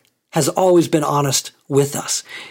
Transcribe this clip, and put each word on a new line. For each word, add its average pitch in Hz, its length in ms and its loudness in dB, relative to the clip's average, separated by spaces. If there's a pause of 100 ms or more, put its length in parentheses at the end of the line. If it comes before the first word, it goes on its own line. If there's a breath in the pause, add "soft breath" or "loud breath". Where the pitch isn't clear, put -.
(320)
has 156 180 0
always 175 380 4
been 156 160 0
honest 143 480 -2 (160)
with 139 280 0
us. - 280 -6 (280 loud breath)